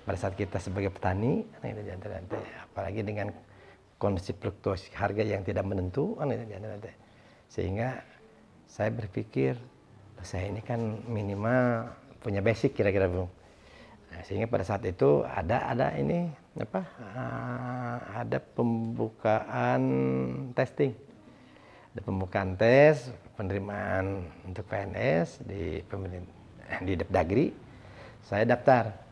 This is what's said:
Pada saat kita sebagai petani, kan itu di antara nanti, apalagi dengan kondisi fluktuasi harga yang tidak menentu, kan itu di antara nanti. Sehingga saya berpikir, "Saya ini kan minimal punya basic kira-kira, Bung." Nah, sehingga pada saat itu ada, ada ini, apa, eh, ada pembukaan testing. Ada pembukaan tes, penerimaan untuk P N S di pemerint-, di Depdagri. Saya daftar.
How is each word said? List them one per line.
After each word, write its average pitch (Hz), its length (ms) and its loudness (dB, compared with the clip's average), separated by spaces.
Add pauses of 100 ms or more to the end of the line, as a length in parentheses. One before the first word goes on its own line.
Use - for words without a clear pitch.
Pada 95 220 -2
saat 95 80 0
kita 98 240 -4
sebagai 95 320 -2
petani, 104 640 0
kan - 160 -10
itu 104 160 -8
di 95 80 -8
antara 95 240 -10
nanti, 92 160 -10 (320)
apalagi 101 400 -4
dengan 104 240 -4 (720)
kondisi 98 320 0
fluktuasi - 640 -4
harga 101 240 2
yang 101 240 0
tidak 98 240 0
menentu, 101 480 0
kan 143 160 0
itu 110 160 -6
di 101 80 -12
antara 104 240 -10
nanti. - 80 -12 (560)
Sehingga 107 560 -2 (640)
saya 104 240 -2
berpikir, 117 640 -2 (720)
"Saya 95 240 -4
ini 107 160 -6
kan 117 160 -2 (240)
minimal 113 880 0 (320)
punya 101 160 0
basic 110 320 2
kira-kira, 101 320 4
Bung." 90 240 0 (800)
Nah, 92 160 -14
sehingga 104 240 -2
pada 107 160 0
saat 98 240 0
itu 139 400 6
ada, 101 400 0
ada 131 240 2
ini, 165 320 0 (320)
apa, - 240 -4 (160)
eh, 123 1000 -6 (280)
ada 123 160 0
pembukaan 117 1400 0 (760)
testing. 131 400 2 (960)
Ada 110 80 -8
pembukaan 95 560 -2
tes, 131 560 8 (240)
penerimaan 98 880 -2 (160)
untuk 92 240 -10
P - 80 -8
N 98 240 -4
S 160 480 0
di 85 400 -6
pemerint-, 90 480 -8 (480)
di 90 160 0
Depdagri. 95 560 2 (720)
Saya 107 240 2
daftar. 120 640 4